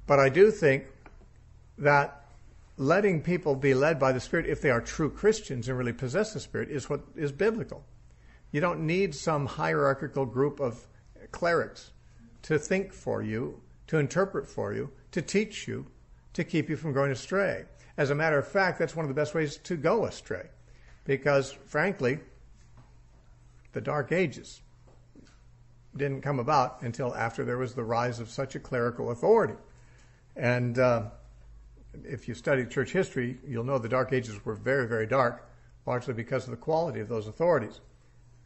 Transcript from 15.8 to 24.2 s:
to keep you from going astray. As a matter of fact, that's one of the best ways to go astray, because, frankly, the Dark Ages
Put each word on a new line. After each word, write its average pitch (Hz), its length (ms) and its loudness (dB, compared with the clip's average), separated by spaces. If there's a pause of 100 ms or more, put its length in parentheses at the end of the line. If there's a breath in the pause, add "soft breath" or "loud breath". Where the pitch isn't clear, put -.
to 170 100 -2
keep 156 240 0
you 151 80 -2
from 147 160 -4
going 139 180 2
astray. 165 540 -2 (320 loud breath)
As 143 140 2
a 143 40 2
matter 151 240 4
of 131 80 0
fact, 190 320 0
that's 165 160 -2
one 160 120 -4
of - 20 -4
the 135 60 -4
best 151 200 -2
ways 151 220 -2
to - 220 -8
go 165 260 2
astray, - 460 -8 (560 soft breath)
because, 139 460 2
frankly, 156 680 -2 (1500)
the 135 80 -4
Dark 139 320 -2
Ages - 480 -2 (1400)